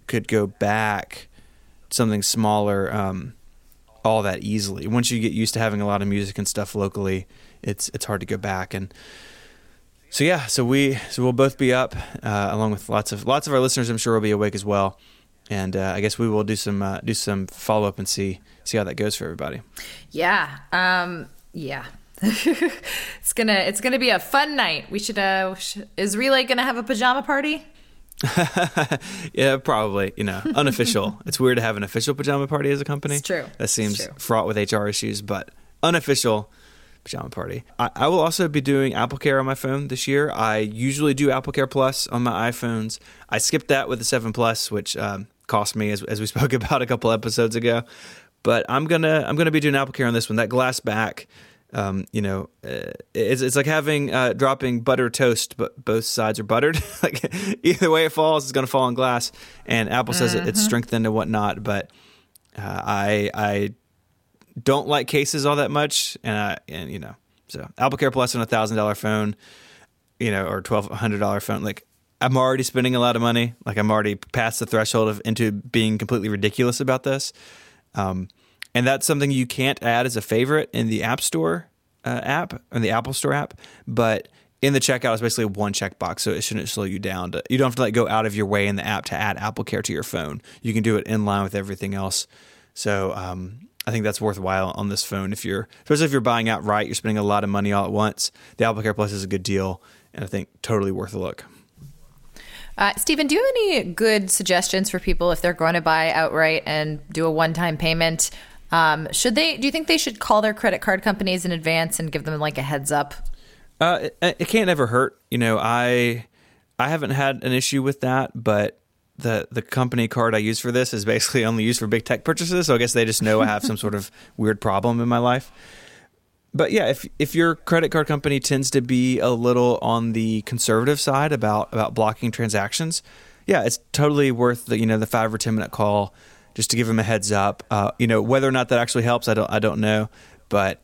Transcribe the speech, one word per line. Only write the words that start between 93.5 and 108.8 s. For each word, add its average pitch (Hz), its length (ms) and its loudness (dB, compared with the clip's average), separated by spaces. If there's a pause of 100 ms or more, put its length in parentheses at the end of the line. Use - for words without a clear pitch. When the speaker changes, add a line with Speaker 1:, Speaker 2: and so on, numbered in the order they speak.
Speaker 1:
I - 60 -4
think 110 140 0
that's 107 160 -2
worthwhile 95 560 -2
on 101 120 -4
this 98 140 -4
phone. 98 300 -4
If - 120 -8
you're, 98 220 -4 (160)
especially 151 220 2
if 143 80 0
you're 135 80 4
buying 117 280 2
outright, 104 380 0
you're 98 80 -6
spending 107 240 -2
a 104 60 0
lot 101 180 2
of 101 80 -2
money 101 220 0
all 101 140 2
at 92 40 -6
once, 104 400 0 (260)
the 113 80 2
AppleCare 107 300 0
Plus 104 160 0
is 98 140 -6
a - 20 -6
good 95 160 -4
deal, 95 400 -2 (320)
and - 100 -10
I 95 40 -10
think 98 200 -6 (140)
totally 98 300 0
worth 95 200 -6
a 104 60 -6
look. - 260 -8 (1300)
Speaker 2:
Uh, 202 180 2
Stephen, 311 300 2
do 277 80 2
you 392 60 4
have 539 160 4
any 330 360 2
good 214 380 2
suggestions 185 580 2
for 185 100 -2
people 175 320 2
if 170 120 0
they're 175 100 2
going 165 220 2
to 175 60 2
buy 160 320 2
outright 160 520 2
and 151 360 -4 (100)
do 160 160 0
a 160 40 2
one-time 165 460 0
payment? 165 540 0 (400)
Um, 156 420 4